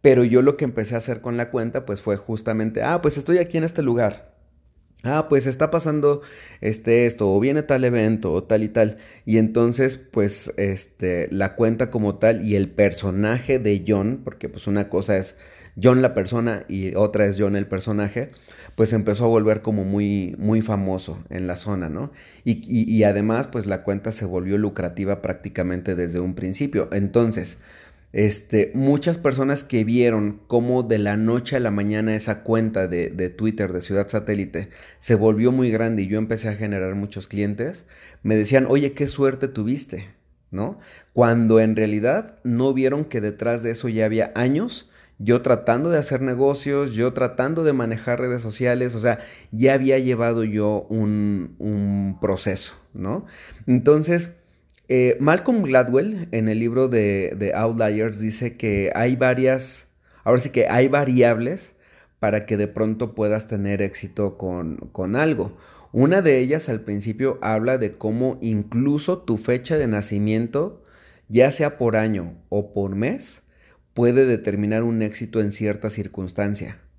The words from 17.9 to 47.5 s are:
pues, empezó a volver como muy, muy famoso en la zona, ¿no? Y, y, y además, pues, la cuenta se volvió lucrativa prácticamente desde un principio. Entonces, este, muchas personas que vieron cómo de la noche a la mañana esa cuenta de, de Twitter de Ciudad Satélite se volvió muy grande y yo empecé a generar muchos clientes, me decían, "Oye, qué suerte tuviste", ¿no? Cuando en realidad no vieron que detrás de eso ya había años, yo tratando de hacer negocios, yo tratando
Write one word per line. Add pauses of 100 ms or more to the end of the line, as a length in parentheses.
pues,
empezó
a
volver
como
muy,
muy
famoso
en
la
zona,
¿no? (320)
Y, (120)
y,
y
además,
pues,
la
cuenta
se
volvió
lucrativa
prácticamente
desde
un
principio.
Entonces, (540)
este,
muchas
personas
que
vieron
cómo
de
la
noche
a
la
mañana
esa
cuenta
de,
de
Twitter
de
Ciudad
Satélite (300)
se
volvió
muy
grande
y
yo
empecé
a
generar
muchos
clientes, (380)
me
decían,
"Oye,
qué
suerte
tuviste", (380)
¿no? (320)
Cuando
en
realidad
no
vieron
que
detrás
de
eso
ya
había
años, (280)
yo
tratando
de
hacer
negocios,
yo
tratando